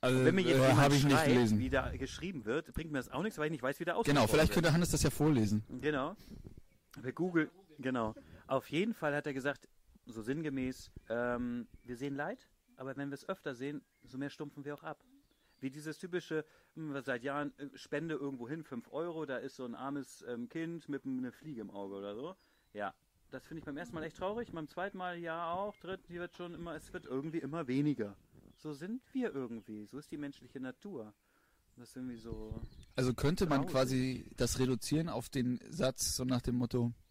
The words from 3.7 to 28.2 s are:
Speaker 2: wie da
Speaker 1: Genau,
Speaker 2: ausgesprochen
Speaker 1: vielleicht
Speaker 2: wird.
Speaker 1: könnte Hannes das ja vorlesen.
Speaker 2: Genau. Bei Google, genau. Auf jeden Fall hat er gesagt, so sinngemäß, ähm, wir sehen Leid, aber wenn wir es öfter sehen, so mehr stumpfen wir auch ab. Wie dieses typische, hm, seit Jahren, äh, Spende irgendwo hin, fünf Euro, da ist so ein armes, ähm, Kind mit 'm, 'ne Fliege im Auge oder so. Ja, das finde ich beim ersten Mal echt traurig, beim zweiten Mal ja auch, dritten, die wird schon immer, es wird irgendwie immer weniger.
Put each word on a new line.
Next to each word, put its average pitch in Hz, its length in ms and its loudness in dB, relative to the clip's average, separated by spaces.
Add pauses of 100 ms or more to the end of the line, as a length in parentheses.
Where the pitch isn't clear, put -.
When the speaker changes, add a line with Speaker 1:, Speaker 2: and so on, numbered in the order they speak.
Speaker 2:
wie 170 60 -2
da 175 60 0
Speaker 1:
Genau, - 80 2
Speaker 2:
ausgesprochen 139 280 6
Speaker 1:
vielleicht 156 220 8
Speaker 2:
wird. - 60 0
Speaker 1:
könnte 165 180 6
Hannes 170 160 4
das 151 120 4
ja 160 60 6
vorlesen. 110 560 4 (160)
Speaker 2:
Genau. 147 340 0 (880)
Bei 131 100 -6
Google, 165 380 2 (280)
genau. 123 360 0 (320)
Auf 135 220 2
jeden 190 240 0
Fall 147 220 0
hat 147 120 -2
er 147 60 -2
gesagt, 135 340 -4 (380)
so 113 160 -10
sinngemäß, 135 680 -4 (180)
ähm, 120 580 -2 (180)
wir 123 120 -10
sehen 139 200 -4
Leid, 170 340 -6 (260)
aber 131 220 -8
wenn 143 100 -6
wir 139 60 -8
es - 160 -14
öfter 160 240 -6
sehen, 139 260 -6 (220)
so 131 160 -12
mehr 143 100 -4
stumpfen 143 380 -10
wir 147 80 -6
auch 143 80 -16
ab. 160 200 -12 (580)
Wie 135 100 -4
dieses 151 260 -8
typische, 170 480 -2 (300)
hm, 147 280 -6
seit 123 200 -2
Jahren, 143 360 -2
äh, 139 160 -10
Spende 156 400 -4
irgendwo 135 320 -4
hin, 156 180 -6
fünf - 280 -10
Euro, 160 320 -4
da 131 140 -4
ist 131 180 -8
so 131 80 -8
ein 117 100 -6
armes, 139 540 -6
ähm, 120 220 -6
Kind 165 400 -6
mit 135 160 -4
'm, 127 160 -2
'ne 123 100 -4
Fliege 139 300 -12
im 98 80 -10
Auge 98 240 -8
oder 101 200 -6
so. 156 220 -10 (380)
Ja, 104 180 -4 (380)
das - 160 -12
finde 160 140 -10
ich - 40 -16
beim 147 140 -8
ersten 175 160 -10
Mal 156 80 -6
echt 160 160 -10
traurig, 208 340 -4
beim 156 160 -8
zweiten 196 300 -6
Mal 180 180 -6
ja 170 340 -4
auch, 196 280 -2
dritten, 190 340 -10
die 175 80 -8
wird 175 160 -8
schon 175 160 -8
immer, 170 220 -8
es - 180 -12
wird 175 140 -10
irgendwie 151 320 -2
immer 147 280 -4
weniger. 127 480 2 (420)